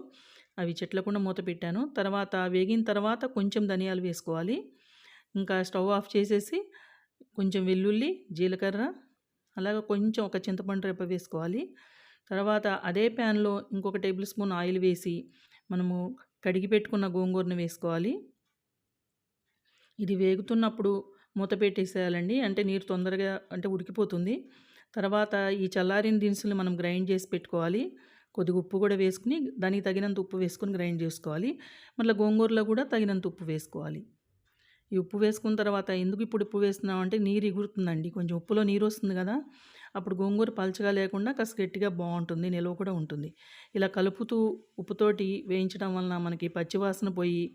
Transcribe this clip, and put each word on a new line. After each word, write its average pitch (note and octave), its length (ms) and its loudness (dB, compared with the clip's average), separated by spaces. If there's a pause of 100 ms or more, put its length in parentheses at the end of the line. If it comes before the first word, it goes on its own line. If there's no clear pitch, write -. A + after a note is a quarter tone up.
(580)
అవి E3+ 160 -2
చెట్లకుండా G3 500 -2
మూత F#3+ 200 -2
పెట్టాను. F3 400 -4 (100)
తర్వాత G3 400 -2 (140)
వేగిన F#3+ 360 2
తర్వాత G#3+ 460 0
కొంచెం G#3 360 0
ధనియాలు F#3 380 0
వేసుకోవాలి. F3 540 -2 (760)
ఇంకా F#3+ 280 0
స్టవ్ F#3 300 0
ఆఫ్ G3+ 180 0
చేసేసి G#3 480 2 (760)
కొంచెం F#3+ 300 2
వెల్లుల్లి, G#3 480 2 (200)
జీలకర్ర, F#3 500 0 (760)
అలాగే G#3 260 -2
కొంచెం G#3+ 420 2
ఒక F#3+ 120 -4
చింతపండు F#3+ 500 -2
రెబ్బ F#3 160 -4
వేసుకోవాలి. F3 600 -4 (680)
తర్వాత G#3 360 0 (180)
అదే F#3+ 240 2
ప్యాన్‌లో G#3+ 440 2 (180)
ఇంకొక G3 280 -2
టేబుల్ F#3+ 280 -2
స్పూన్ G3+ 260 -4
ఆయిల్ F3+ 260 0
వేసి F3+ 360 2 (560)
మనము F3+ 260 0 (460)
కడిగి F#3+ 280 0
పెట్టుకున్న G#3 380 2
గోంగూరను F#3 480 0
వేసుకోవాలి. E3+ 560 -2 (1900)
ఇది G3 180 0
వేగుతున్నప్పుడు G3+ 760 2 (440)
మూత F#3+ 200 0
పెట్టేసేయాలండి, F#3 840 0
అంటే G#3 240 0
నీరు F#3+ 220 0
తొందరగా F#3+ 460 0 (180)
అంటే F3+ 180 -6
ఉడికిపోతుంది. F#3+ 680 -2 (560)
తర్వాత G#3 420 2 (220)
ఈ F#3+ 120 0
చల్లారిన G#3 500 2
దినుసులు G3+ 360 2
మనం F#3 240 0
గ్రైండ్ F3+ 320 0
చేసి F#3 180 0
పెట్టుకోవాలి. F3 540 -2 (520)
కొద్దిగా F3+ 240 2
ఉప్పు F3+ 200 -2
కూడా G3+ 180 4
వేసుకుని, F#3+ 400 0 (220)
దానికి F#3+ 260 0
తగినంత G3 360 0
ఉప్పు F#3 180 -4
వేసుకుని F#3+ 360 -2
గ్రైండ్ F3 280 -2
చేసుకోవాలి. E3 500 -4 (420)
మళ్ళీ A3+ 200 2
గోంగూరలో G#3+ 500 4
కూడా A3 220 2
తగినంత G3+ 400 0
ఉప్పు F3 180 -6
వేసుకోవాలి. D#3 580 -6 (880)
ఈ F#3+ 60 0
ఉప్పు F3+ 200 -2
వేసుకున్న G#3+ 380 2
తర్వాత, G3+ 400 0
ఎందుకు F#3+ 260 0
ఇప్పుడు A3 220 0
ఉప్పు G3+ 140 -2
వేస్తున్నాం G3 420 2
అంటే F#3 180 0
నీరు G3+ 280 2
ఎగురుతుందండి, F3+ 640 -2
కొంచెం F3 260 -2
ఉప్పులో G#3 260 0
నీరు G#3 240 2
వస్తుంది G#3 280 0
కదా, F#3 200 -2 (600)
అప్పుడు F#3+ 220 -4
గోంగూర G3+ 340 2
పలచగా G3+ 400 0
లేకుండా G3 420 0
కాస్త A3+ 240 -4
గట్టిగా G3 340 -2
బాగుంటుంది, E3+ 600 -2
నిలవ F3 240 0
కూడా F#3+ 200 -4
ఉంటుంది. D3+ 340 -4 (460)
ఇలా F#3+ 140 2
కలుపుతూ G3 500 0 (400)
ఉప్పుతోటి G#3 500 2 (180)
వేయించడం F#3 480 0
వలన F3+ 240 0
మనకి E3+ 300 -2
పచ్చివాసన F#3+ 600 0
పోయి F3 320 0 (120)